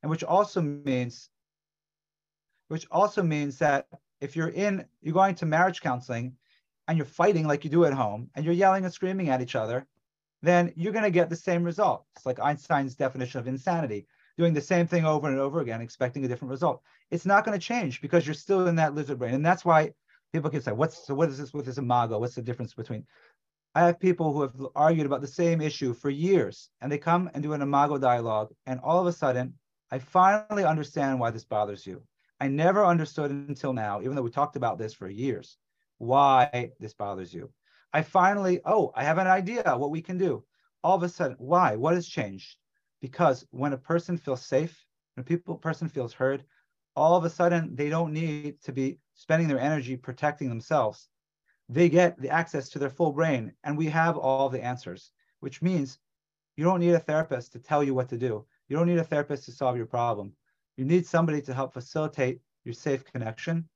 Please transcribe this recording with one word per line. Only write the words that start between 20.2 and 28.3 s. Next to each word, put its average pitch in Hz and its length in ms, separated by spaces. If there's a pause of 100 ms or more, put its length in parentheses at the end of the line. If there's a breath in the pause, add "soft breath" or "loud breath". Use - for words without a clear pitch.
people 151 180
can 135 120
say, 127 100
"What's, 143 340
so 143 80
what 156 140
is 135 100
this 139 160
with 143 120
this 127 120
imago? 120 420
What's 120 160
the 123 60
difference 120 320
between?" 110 320 (680 soft breath)
I 165 100
have 175 140
people 175 320
who 143 100
have 127 140 (200)
argued 156 300
about 135 140
the 139 80
same 165 320
issue 147 340
for 143 160
years, 156 600 (100)
and 127 100
they 147 80
come 170 360
and 143 100
do 151 80
an 147 100
imago 143 360
dialogue, 117 560 (120)